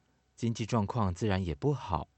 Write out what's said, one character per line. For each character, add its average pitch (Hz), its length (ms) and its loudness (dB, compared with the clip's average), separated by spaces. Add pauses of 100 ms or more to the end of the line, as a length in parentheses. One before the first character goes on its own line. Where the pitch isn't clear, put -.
(340)
经 117 180 -2
济 110 140 -4
状 110 180 2
况 98 300 0
自 113 140 0
然 95 160 2
也 80 100 0
不 139 180 0
好。 85 460 -2